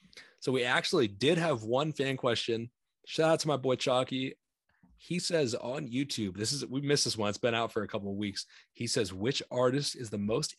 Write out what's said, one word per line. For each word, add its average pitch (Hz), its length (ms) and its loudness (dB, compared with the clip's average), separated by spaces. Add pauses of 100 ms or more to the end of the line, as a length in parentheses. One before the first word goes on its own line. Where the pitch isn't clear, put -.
(400)
So - 120 -2
we 127 120 2
actually 139 440 4
did 120 300 2
have 156 260 0
one 131 300 0
fan 135 240 -2
question. 117 520 -2 (360)
Shout 160 260 2
out 160 100 4
to 156 60 -6
my 147 100 2
boy 127 200 2
Chalky. 131 580 0 (600)
He 175 220 -6
says 151 360 2
on 135 320 -6
YouTube, 117 500 -2
this 107 140 0
is, 139 140 -4
we 131 160 -4
missed 143 240 2
this 110 120 -2
one. 104 120 0
It's 101 80 -2
been 117 180 2
out 113 160 0
for 107 120 -2
a 101 40 -4
couple 101 240 -6
of 98 60 -4
weeks. 101 280 -4 (280)
He 120 140 -4
says, 104 260 -2
"Which 107 280 -2 (100)
artist 127 440 2
is 123 140 -10
the 107 80 -6
most 110 420 -2